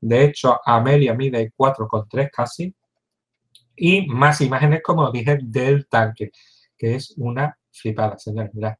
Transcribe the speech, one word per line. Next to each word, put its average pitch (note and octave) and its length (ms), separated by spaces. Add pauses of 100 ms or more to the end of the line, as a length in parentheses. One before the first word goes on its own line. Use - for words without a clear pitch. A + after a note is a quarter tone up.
De A#2+ 240
hecho, B2+ 400
Amelia A#2+ 480
mide A#2+ 420
cuatro C3+ 320
con G#2+ 220
tres C#3 260
casi. E3+ 400 (1000)
Y F3+ 320
más C#3+ 340
imágenes, D3 420
como D#3 280
dije, B2 280
del C3 480
tanque, A2 440 (440)
que A2+ 200
es - 220
una C3 400 (140)
flipada, A2 460
señores. G#2+ 360
Mirad. G#2+ 260